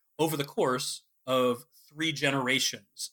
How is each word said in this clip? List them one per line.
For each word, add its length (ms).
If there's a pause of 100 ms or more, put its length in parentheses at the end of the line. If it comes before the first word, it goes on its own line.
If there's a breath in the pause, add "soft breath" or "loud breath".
(180)
over 180
the 80
course 580 (240)
of 400 (220)
three 240
generations 1000